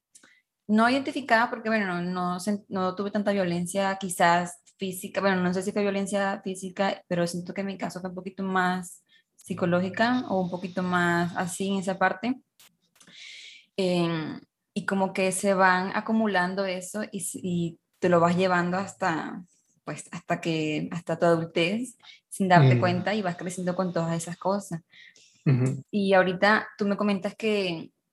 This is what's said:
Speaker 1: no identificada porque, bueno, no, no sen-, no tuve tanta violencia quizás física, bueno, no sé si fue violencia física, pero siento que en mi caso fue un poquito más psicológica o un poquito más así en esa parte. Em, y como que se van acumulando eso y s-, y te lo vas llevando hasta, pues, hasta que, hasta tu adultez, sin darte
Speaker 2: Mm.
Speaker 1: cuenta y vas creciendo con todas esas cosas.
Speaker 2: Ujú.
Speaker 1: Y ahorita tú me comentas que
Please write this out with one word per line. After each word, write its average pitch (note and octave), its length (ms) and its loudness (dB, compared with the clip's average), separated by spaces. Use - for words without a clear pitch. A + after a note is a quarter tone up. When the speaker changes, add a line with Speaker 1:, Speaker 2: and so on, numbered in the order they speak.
Speaker 1:
no A3 220 4
identificada B3+ 600 2
porque, A3+ 200 -6
bueno, G#3+ 180 2
no, F3 140 -2
no F3+ 380 -2
sen-, G3+ 300 -4
no F#3 260 -2
tuve G3+ 160 -4
tanta G#3 200 0
violencia F#3+ 680 0
quizás F3 600 2
física, F#3+ 440 -6
bueno, F#3+ 200 2
no F3+ 120 2
sé F#3+ 100 -2
si G3+ 80 -4
fue G#3 120 0
violencia G3 600 -2
física, F#3+ 640 -4
pero E3+ 200 0
siento F3 260 -8
que G3+ 80 -6
en G3 60 -4
mi F#3+ 100 -8
caso F#3 240 -8
fue F#3 80 -6
un F3+ 60 -12
poquito F#3+ 280 -10
más F#3 600 -2
psicológica F#3+ 920 0
o F#3+ 120 0
un F3+ 100 -2
poquito F3+ 320 -6
más F3 520 2
así F#3 340 -4
en G3 100 0
esa F#3 180 -4
parte. F#3+ 420 0
Em, E3+ 640 0
y - 120 -6
como F#3+ 280 0
que F#3+ 180 0
se G3 220 0
van F#3 420 4
acumulando G3 720 0
eso F#3 360 -6
y G3+ 80 -8
s-, - 220 -8
y E3+ 380 -4
te F3+ 100 2
lo F3 100 6
vas F3 180 4
llevando F3+ 400 2
hasta, F3+ 680 -4
pues, D3+ 280 -10
hasta - 300 -6
que, D#3+ 500 -2
hasta E3 280 -6
tu F3 60 4
adultez, E3+ 720 0
sin G3 180 -2
darte C#3+ 280 10
Speaker 2:
Mm. A#2+ 40 4
Speaker 1:
cuenta F3+ 340 0
y A3 80 -2
vas F3 140 -4
creciendo F3+ 400 -6
con F3+ 180 -2
todas E3 220 -2
esas E3+ 220 -8
cosas. F#3+ 440 -4
Speaker 2:
Ujú. C3 460 2
Speaker 1:
Y G3 220 2
ahorita F#3+ 540 4
tú G#3 100 -2
me G3+ 100 0
comentas G3+ 380 -2
que G3 560 -4